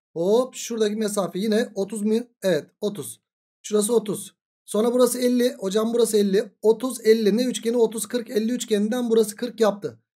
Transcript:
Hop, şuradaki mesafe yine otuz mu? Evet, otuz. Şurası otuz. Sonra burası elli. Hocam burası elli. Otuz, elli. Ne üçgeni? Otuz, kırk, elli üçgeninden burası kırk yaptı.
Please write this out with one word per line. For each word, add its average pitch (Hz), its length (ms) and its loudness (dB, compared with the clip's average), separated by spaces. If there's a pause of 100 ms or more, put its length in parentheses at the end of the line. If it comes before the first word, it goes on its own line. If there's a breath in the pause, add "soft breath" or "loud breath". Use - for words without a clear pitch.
(120)
Hop, 220 420 0
şuradaki 214 420 -4
mesafe 202 420 -4
yine 214 360 0
otuz 202 280 -6
mu? 214 120 2 (280)
Evet, 160 240 0 (140)
otuz. 202 400 -8 (420)
Şurası 208 320 -2
otuz. 208 420 -4 (280)
Sonra 226 280 0
burası 247 260 2
elli. 247 400 2
Hocam 220 360 -2
burası 220 220 2
elli. 202 360 2 (100)
Otuz, 226 440 2
elli. 220 300 4
Ne 254 80 0
üçgeni? 233 320 -2
Otuz, 220 300 0
kırk, 240 240 -6
elli 220 220 0
üçgeninden 220 580 -2
burası 220 260 2
kırk 240 240 -8
yaptı. 202 400 0 (160)